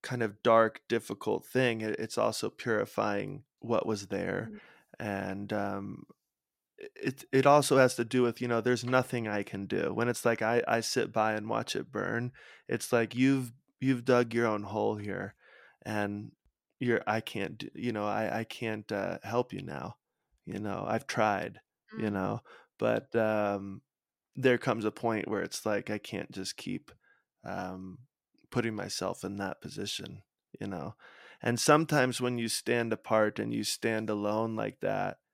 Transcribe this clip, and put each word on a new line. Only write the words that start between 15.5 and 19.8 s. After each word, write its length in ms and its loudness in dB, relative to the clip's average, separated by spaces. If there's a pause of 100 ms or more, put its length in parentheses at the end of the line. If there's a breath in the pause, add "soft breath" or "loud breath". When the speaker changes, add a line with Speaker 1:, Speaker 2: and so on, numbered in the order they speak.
Speaker 1:
and 460 -2 (480)
you're, 280 2
"I 140 2
can't 380 -6
d-," 160 -12
you 180 -4
know, 120 -2
I, 360 0
I 40 -4
can't, 460 -6
uh, 320 -2
help 300 -2
you 100 -8
now. 340 -10 (480)